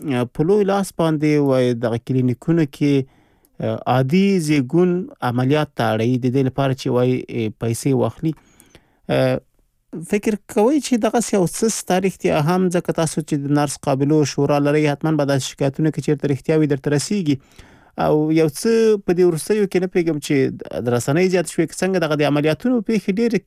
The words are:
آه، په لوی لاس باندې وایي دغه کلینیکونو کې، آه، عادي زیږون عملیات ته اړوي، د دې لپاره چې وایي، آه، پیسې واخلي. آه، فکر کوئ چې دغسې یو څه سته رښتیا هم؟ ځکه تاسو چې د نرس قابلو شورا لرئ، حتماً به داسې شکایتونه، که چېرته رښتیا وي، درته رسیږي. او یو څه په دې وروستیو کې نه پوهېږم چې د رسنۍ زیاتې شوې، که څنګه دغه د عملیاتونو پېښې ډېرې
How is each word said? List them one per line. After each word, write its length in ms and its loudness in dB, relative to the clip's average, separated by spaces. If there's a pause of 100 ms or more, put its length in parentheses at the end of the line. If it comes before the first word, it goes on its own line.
(160)
آه، 80 0
په 200 -4
لوی 200 2
لاس 360 -2
باندې 380 2
وایي 360 2
دغه 240 -2
کلینیکونو 680 0
کې، 400 0 (580)
آه، 260 -4
عادي 520 2
زیږون 640 0 (160)
عملیات 540 0
ته 220 0
اړوي، 200 0
د 80 -2
دې 200 2
لپاره 280 -2
چې 140 -8
وایي، 420 0
آه، 200 -4 (140)
پیسې 300 -2
واخلي. 400 -2 (760)
آه، 320 0 (680)
فکر 260 0 (180)
کوئ 260 2
چې 180 -4
دغسې 360 0
یو 120 2
څه 220 -2
سته 320 -2
رښتیا 420 0
هم؟ 280 2
ځکه 220 -2
تاسو 300 -2
چې 120 -6
د 180 -2
نرس 300 0
قابلو 420 2
شورا 360 0
لرئ، 280 2
حتماً 240 -2
به 140 0
داسې 140 0
شکایتونه، 520 -2
که 100 -6
چېرته 260 -2
رښتیا 280 0
وي، 120 2
درته 240 -2
رسیږي. 460 0 (640)
او 320 0
یو 160 4
څه 580 2
په 80 2
دې 60 -2
وروستیو 460 2
کې 100 -2
نه 120 0
پوهېږم 380 0
چې 100 0 (460)
د 80 -2
رسنۍ 380 2
زیاتې 260 0
شوې، 120 0
که 160 -10
څنګه 180 0
دغه 160 -2
د 60 0
عملیاتونو 600 0
پېښې 320 -2
ډېرې 320 0